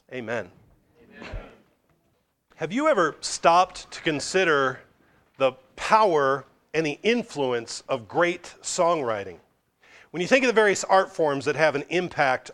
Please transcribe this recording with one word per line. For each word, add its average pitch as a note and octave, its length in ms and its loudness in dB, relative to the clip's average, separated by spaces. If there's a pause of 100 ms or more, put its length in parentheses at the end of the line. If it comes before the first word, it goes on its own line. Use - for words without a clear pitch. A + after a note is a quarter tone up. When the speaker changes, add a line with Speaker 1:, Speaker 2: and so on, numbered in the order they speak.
(140)
Speaker 1:
Amen. A2 380 -8 (640)
Speaker 2:
Amen. - 180 -16 (1200)
Speaker 1:
Have D#3 160 -8
you C#4 160 -2
ever F#3+ 320 2
stopped - 720 0
to - 100 -14
consider D3 800 0 (580)
the C3 160 2 (220)
power D3+ 720 2 (280)
and D#3+ 120 -2
the D3 160 -4
influence C#3+ 880 -4
of A#2+ 180 -6
great F3 540 -2
songwriting? A#2 760 -2 (720)
When E3+ 100 -6
you F3 60 -2
think C4 160 4
of C4 40 2
the A#3+ 60 2
various G3+ 300 2
art F#3+ 280 2
forms C#3+ 340 -2
that D3 100 0
have D3+ 180 2
an C#3+ 160 -4
impact D#3 640 -2